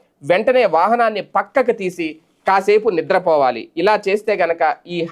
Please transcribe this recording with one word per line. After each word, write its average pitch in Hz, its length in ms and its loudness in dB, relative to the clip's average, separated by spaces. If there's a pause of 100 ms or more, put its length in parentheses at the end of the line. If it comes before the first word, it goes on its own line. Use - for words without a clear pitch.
(220)
వెంటనే 220 440 2
వాహనాన్ని 208 540 0
పక్కకు 214 520 -2
తీసి 175 440 -6 (320)
కాసేపు 208 400 2
నిద్రపోవాలి. 156 880 0
ఇలా 208 320 2
చేస్తే 208 260 -2
గనక 165 420 0 (100)
ఈ 170 260 -6